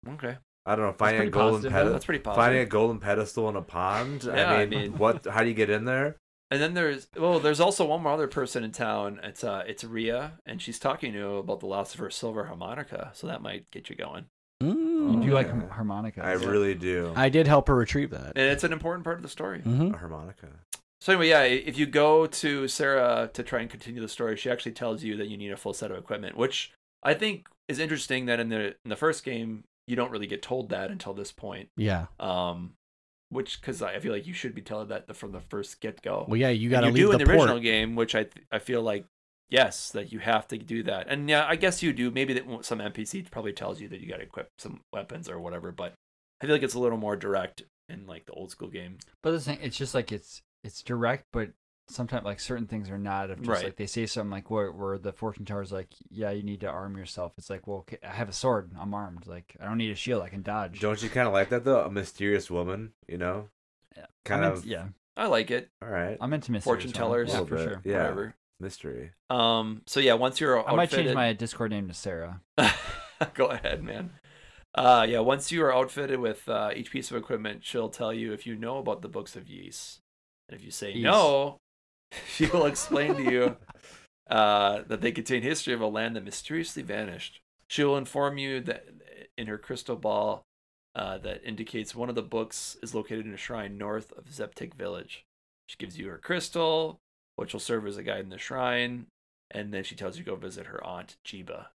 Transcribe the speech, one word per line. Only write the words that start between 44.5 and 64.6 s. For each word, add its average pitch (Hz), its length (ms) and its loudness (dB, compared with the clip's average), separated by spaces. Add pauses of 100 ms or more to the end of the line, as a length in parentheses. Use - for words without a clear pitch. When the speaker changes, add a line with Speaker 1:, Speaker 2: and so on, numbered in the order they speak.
Speaker 1:
some - 220 -14 (120)
weapons 113 360 -10
or 87 100 -10
whatever, 87 320 -10
but 87 220 -10 (480)
I 135 40 -6
feel 151 100 4
like 139 80 2
it's 131 120 -2
a 123 40 -2
little 117 180 2
more 107 180 0
direct 95 480 -2 (260)
in, 185 160 -14
like, 180 200 -18
the - 80 -18
old - 180 -14
school - 180 -12
game. 92 280 -12 (260)
Speaker 3:
But 160 80 2
the 165 80 2
thing, 147 220 -6
it's 135 160 -6
just, 139 180 -6
like, 120 160 0
it's, - 300 -10 (220)
it's - 200 -14
direct, 120 500 0
but 110 160 -2 (400)
sometimes, - 340 -4
like, 101 160 -6
certain 117 280 -4
things 107 220 -6
are 98 80 -8
not. 98 320 -4
Of 92 100 -8
just, 117 100 -4
Speaker 1:
Right. 95 160 2
Speaker 3:
like, 98 100 -6
they 101 120 -6
say 113 180 -2
something, 104 260 -4
like, 98 180 -10
where, 104 220 0
where 98 260 -4
the 95 140 -6
fortune 104 320 -8
teller's 101 300 -6
like, 95 160 -6 (200)
"Yeah, 104 220 -4
you 104 120 -4
need 101 180 -6
to 98 80 -4
arm 95 280 -8
yourself." 90 400 -8
It's - 120 -18
like, 95 180 -8
"Well, 98 120 -6
okay, - 240 -16
I 101 100 -12
have 110 160 -6
a 98 40 -10
sword. 104 460 -2
I'm 101 140 -8
armed. 90 340 -10
Like, 87 320 -16
I 85 60 -12
don't 110 120 -4
need 113 140 -2
a 98 40 -6
shield. 117 280 -2
I 95 60 -10
can 98 140 -8
dodge." 101 360 -6
Speaker 2:
Don't 107 240 0
you 110 60 -4
kinda 120 220 2
like 98 180 4
that, 123 160 0
though? 127 180 6
A 90 80 -2
mysterious 101 580 0
woman, 92 440 -4 (160)
you 85 80 -8
know? 95 320 -4 (480)
Speaker 3:
Yeah. - 80 -20 (180)
Speaker 2:
Kind 101 220 2
Speaker 3:
I'm 95 60 4
into, 92 100 -2